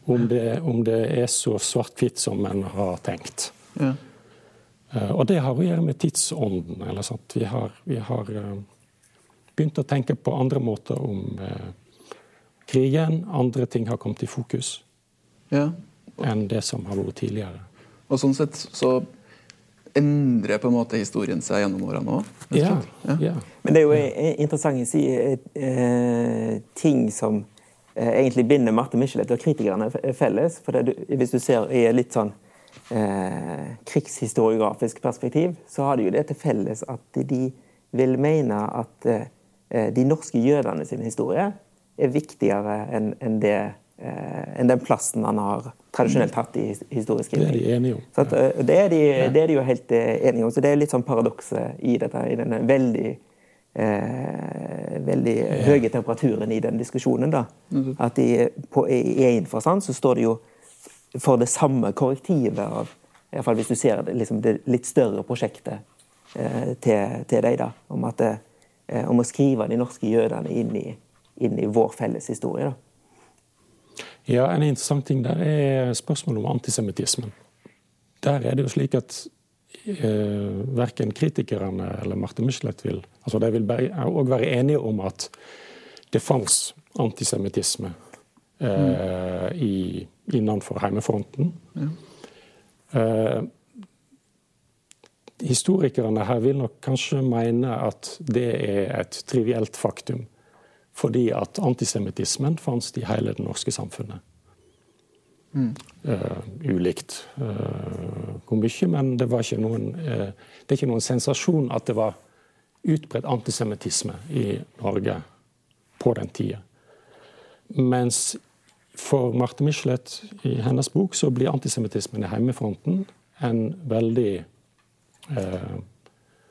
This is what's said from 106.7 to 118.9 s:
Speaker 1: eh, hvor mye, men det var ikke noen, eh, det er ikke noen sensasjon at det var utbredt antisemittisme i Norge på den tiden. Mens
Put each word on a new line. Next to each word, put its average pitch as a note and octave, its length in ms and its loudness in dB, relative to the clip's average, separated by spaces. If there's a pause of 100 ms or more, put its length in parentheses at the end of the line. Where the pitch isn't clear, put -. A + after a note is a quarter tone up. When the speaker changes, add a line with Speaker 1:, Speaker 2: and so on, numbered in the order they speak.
Speaker 1:
eh, - 1080 -6
hvor A2+ 120 0
mye, A#2 320 2
men C3+ 280 0
det B2 120 0
var A#2+ 120 2
ikke A2 200 -4
noen, A2 340 -2
eh, A2+ 360 -4 (340)
det - 60 -4
er C#3 80 2
ikke C3+ 100 0
noen A2+ 120 0
sensasjon C3+ 720 0
at A#2 140 -4
det A#2 100 0
var G#2+ 200 0 (680)
utbredt D#3 420 -2
antisemittisme G#2+ 920 -4 (160)
i G#2+ 280 -2 (220)
Norge G2 380 -2 (800)
på A#2 140 2
den G2 140 -6
tiden. G#2 340 -6 (1080)
Mens B2 640 0 (600)